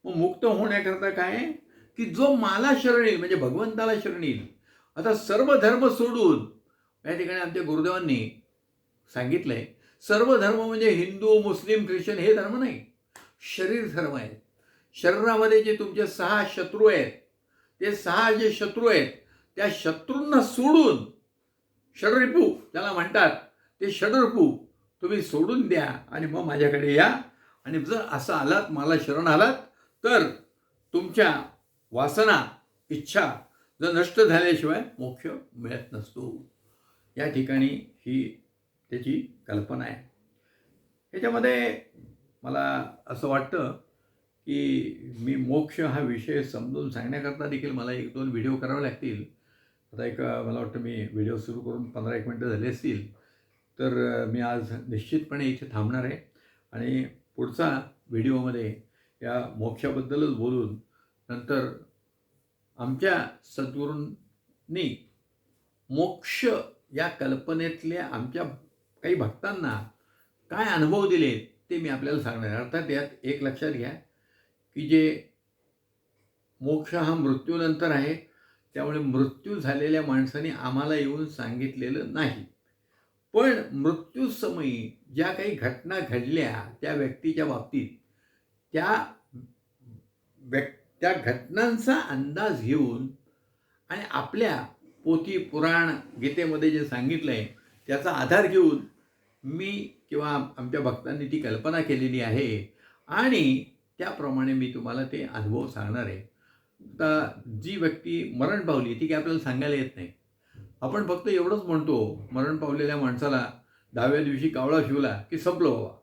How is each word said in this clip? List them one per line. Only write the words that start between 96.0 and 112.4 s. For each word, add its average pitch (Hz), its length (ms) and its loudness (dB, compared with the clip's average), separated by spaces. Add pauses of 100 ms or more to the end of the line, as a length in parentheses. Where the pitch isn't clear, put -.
गीतेमध्ये 156 500 0
जे 151 140 0
सांगितलंय 127 640 -2 (400)
त्याचा 143 240 -2
आधार 175 360 4
घेऊन - 320 6 (640)
मी 190 500 -8 (160)
किंवा 147 460 -2
आमच्या 127 240 -4
भक्तांनी 135 460 -4
ती 151 120 -2
कल्पना 151 420 -2
केलेली 131 400 0
आहे 113 560 -2 (320)
आणि 175 560 2 (340)
त्याप्रमाणे 135 540 -2
मी 127 220 0
तुम्हाला 120 300 -6
ते 135 180 -8
अनुभव 117 440 -4
सांगणार 110 380 -6
आहे. 95 140 -8 (640)
आता 156 560 -2 (220)
जी 196 140 -8
व्यक्ती 170 600 -2
मरण 185 240 0
पावली 131 340 0
ती 156 120 -4
काय 156 120 0
आपल्याला 160 220 -2
सांगायला 139 340 -2
येत 131 220 -2
नाही. 90 160 -12 (680)
आपण 208 280 -2
फक्त 175 200 -2
एवढंच 190 340 2
म्हणतो, 151 720 -2
मरण 143 240 -2